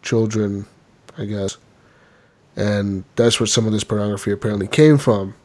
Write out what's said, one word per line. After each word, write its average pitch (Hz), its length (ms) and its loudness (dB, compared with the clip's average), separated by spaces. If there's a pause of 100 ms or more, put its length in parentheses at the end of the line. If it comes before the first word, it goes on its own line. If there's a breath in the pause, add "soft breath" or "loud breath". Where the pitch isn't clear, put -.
children, 107 640 -2 (520)
I - 80 -8
guess. 101 320 -6 (960 soft breath)
And 101 480 -2 (120)
that's 117 240 2
where 110 80 0
some 113 180 0
of 110 60 0
this 107 120 -2
pornography 104 480 -4
apparently 101 360 -2
came 151 300 6
from 101 480 0